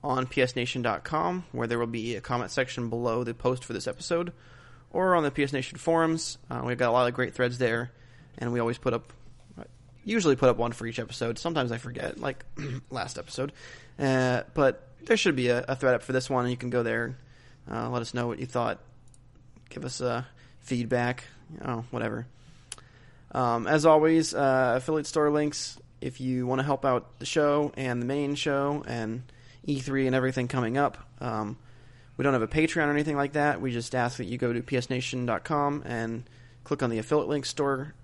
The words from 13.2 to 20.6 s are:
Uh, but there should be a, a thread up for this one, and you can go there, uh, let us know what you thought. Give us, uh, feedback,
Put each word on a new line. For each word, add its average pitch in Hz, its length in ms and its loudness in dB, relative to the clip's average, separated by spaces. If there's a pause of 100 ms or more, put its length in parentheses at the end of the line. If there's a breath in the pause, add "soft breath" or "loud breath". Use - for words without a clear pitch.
Uh, 127 440 2 (120)
but 139 340 2 (180)
there 226 120 6
should 156 200 2
be 123 100 2
a, 120 200 4
a 131 80 0
thread 127 180 4
up 117 100 0
for - 80 -8
this 127 180 0
one, 127 140 2
and 123 80 0
you 123 60 -4
can 123 120 -6
go 123 140 2
there, 117 340 -2 (540 soft breath)
uh, 117 180 -4
let 123 120 -2
us - 120 -8
know 120 140 -2
what 117 120 -4
you 127 60 -6
thought. 117 340 -2 (880)
Give - 160 -10
us, 127 160 -8
uh, 123 220 -2 (360 loud breath)
feedback, 120 640 -2 (300)